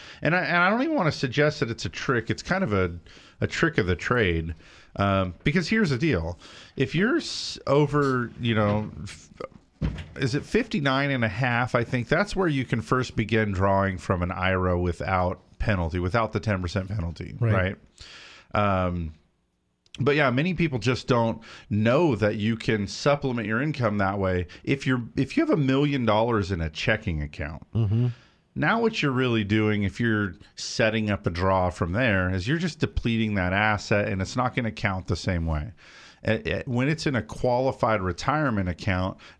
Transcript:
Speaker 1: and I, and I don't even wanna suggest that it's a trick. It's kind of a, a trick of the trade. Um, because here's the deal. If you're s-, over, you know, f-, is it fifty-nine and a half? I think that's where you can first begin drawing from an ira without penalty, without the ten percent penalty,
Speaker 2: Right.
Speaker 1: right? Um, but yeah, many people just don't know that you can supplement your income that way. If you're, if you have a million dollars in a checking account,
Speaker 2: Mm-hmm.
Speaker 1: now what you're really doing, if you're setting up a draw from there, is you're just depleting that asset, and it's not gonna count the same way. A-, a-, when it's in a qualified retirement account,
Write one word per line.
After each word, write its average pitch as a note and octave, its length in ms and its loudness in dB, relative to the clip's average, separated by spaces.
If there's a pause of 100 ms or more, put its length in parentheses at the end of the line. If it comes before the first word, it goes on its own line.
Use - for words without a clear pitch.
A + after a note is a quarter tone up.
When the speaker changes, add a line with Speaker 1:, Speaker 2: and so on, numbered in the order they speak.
(220)
Speaker 1:
and D#3 140 2
I, F3+ 100 2
and D#3+ 120 2
I F3 120 4
don't A#3 140 2
even D#4+ 120 0
wanna F3+ 160 2
suggest D3 480 0
that B2 120 0
it's - 140 -8
a G2+ 40 -4
trick. - 400 -2
It's - 140 -2
kind F#3+ 200 -2
of A#2+ 80 -2
a, F#2 200 2 (500)
a - 60 0
trick - 320 0
of G2 80 2
the F2+ 80 4
trade. E2+ 580 0 (420)
Um, F#2+ 380 2 (100)
because D3+ 240 0
here's A3 220 2
the C3 80 0
deal. F2+ 400 -2 (380)
If - 180 -2
you're A3 240 2
s-, - 480 -8
over, C3+ 640 2 (100)
you A#2 140 0
know, G#2+ 380 2 (120)
f-, - 260 -16 (880)
is A#2+ 180 -2
it D3 100 -4
fifty-nine C#3+ 640 0
and B2+ 160 0
a G#2+ 40 2
half? A#2+ 440 0
I A#2+ 100 2
think A#2+ 240 -4
that's F#3+ 280 0
where F#3 120 2
you C#3 160 0
can A#2+ 180 -2
first B2+ 340 0
begin G#2+ 380 2
drawing G2 440 2
from F2+ 240 0
an F2 100 0
ira F2+ 480 2
without F2+ 640 0 (160)
penalty, F2+ 400 0
without A2 340 0
the A2 80 0
ten G2 220 0
percent F#2 280 -4
penalty, D3 500 -6
Speaker 2:
Right. G2+ 360 2 (800)
Speaker 1:
right? G2 320 2
Um, F2 300 -4 (840)
but C#3+ 160 2
yeah, D3 160 4
many D3+ 240 0
people D3+ 240 0
just A2+ 280 0
don't A#2 340 2 (280)
know A#2+ 460 4
that G#2 220 2
you A2 180 0
can A2 320 0
supplement C3 600 -2
your A2 140 -2
income A#2+ 380 -2
that G2 180 0
way. F#2 300 0 (160)
If C#3 240 -2
you're, B2+ 160 0 (120)
if C3+ 200 -2
you D#4+ 100 2
have D#4 80 0
a G3+ 80 2
million C#3 440 2
dollars A2 460 2
in F2 100 -2
a D#2+ 80 -2
checking F#2 520 -2
account, D2 420 -8 (120)
Speaker 2:
Mm-hmm. A2+ 320 2 (480)
Speaker 1:
now F#3+ 260 0
what A3+ 200 0
you're D3 100 0
really B2 320 2
doing, G#2+ 400 2
if G2 160 -4
you're G#2+ 340 0 (220)
setting A2 560 0
up G2 160 -2
a - 20 0
draw F#2 400 2
from F2 220 -4
there, F#2+ 420 2
is F#2 140 -2
you're D3+ 100 0
just E3 220 -4
depleting A2 560 0
that F2+ 180 0
asset, G#2 540 2
and F#2+ 140 -2
it's - 140 -4
not B2 200 -2
gonna A2+ 160 -2
count F#2+ 360 -4
the F2+ 80 -2
same E2+ 300 -2
way. D#2 260 -2 (540)
A-, - 360 0
a-, - 40 -10
when B2+ 240 0
it's D#3 160 -2
in C#3 100 0
a A2 60 2
qualified B2 800 0
retirement G#2 680 0
account, F#2 480 -2 (220)